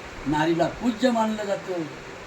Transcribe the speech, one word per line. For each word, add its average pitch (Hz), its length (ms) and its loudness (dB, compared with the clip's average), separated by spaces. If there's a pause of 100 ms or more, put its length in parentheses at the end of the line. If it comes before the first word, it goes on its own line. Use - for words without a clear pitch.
(260)
नारीला 160 400 4 (140)
पूज्य 240 300 2
मानलं 220 340 2
जातं, 190 380 -2 (440)